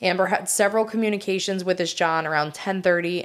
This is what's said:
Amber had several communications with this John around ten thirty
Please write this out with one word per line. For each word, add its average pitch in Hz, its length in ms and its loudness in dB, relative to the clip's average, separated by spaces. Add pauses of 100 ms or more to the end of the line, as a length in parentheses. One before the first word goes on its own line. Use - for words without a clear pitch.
Amber 185 240 2
had 185 220 -2
several 214 360 2
communications 202 800 -2
with 180 140 2
this 165 160 -2
John 160 320 0
around 151 260 0
ten 190 300 -4
thirty 175 420 2